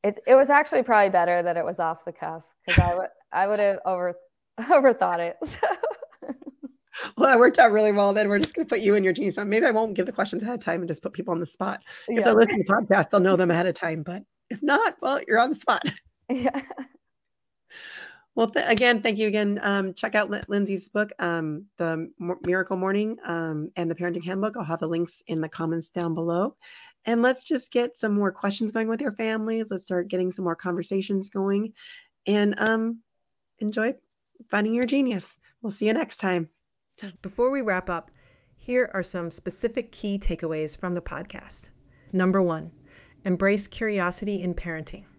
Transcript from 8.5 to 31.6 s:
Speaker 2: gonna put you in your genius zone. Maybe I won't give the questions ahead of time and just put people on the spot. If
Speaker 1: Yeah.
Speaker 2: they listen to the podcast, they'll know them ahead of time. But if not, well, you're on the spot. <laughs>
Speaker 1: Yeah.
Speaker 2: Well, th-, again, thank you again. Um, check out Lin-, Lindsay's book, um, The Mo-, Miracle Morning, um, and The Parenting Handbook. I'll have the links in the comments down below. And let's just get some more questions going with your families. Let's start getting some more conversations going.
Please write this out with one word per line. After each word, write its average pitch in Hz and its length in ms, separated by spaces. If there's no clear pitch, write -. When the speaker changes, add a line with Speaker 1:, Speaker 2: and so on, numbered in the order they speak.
Speaker 2:
gonna 330 140
put - 120
you 208 160
in 202 60
your 190 120
genius 196 220
zone. 208 120
Maybe 220 160
I 269 60
won't 220 240
give 180 100
the 240 80
questions - 300
ahead 240 140
of - 40
time 170 220
and 170 60
just 160 140
put - 120
people 175 180
on 170 80
the 170 60
spot. - 340
If 233 100
Speaker 1:
Yeah. 208 60
Speaker 2:
they 233 100
listen 220 240
to 196 80
the 196 80
podcast, 202 360
they'll 202 100
know 185 160
them 180 140
ahead 175 160
of 175 80
time. 165 280
But 180 220
if 208 120
not, 302 380
well, 269 260
you're 220 140
on 247 100
the 302 60
spot. - 320
<laughs> - 400
Speaker 1:
Yeah. 254 320
Speaker 2:
Well, 226 140
th-, - 200
again, 233 340
thank 214 160
you 214 100
again. 202 340
Um, 196 300
check 214 220
out 208 160
Lin-, 202 180
Lindsay's 196 400
book, 208 300
um, 165 480
The 165 420
Mo-, 175 280
Miracle 185 320
Morning, 202 480
um, 160 500
and 170 140
The 165 40
Parenting 175 300
Handbook. 196 320
I'll 220 80
have 165 160
the 165 60
links 165 400
in 160 160
the 160 60
comments 160 420
down 170 240
below. 170 420
And 233 160
let's 254 240
just 269 280
get 240 260
some 214 160
more 202 180
questions 202 400
going 220 160
with 226 140
your 262 100
families. 220 580
Let's 185 140
start 180 240
getting 185 240
some 190 120
more 165 120
conversations 190 720
going. 196 460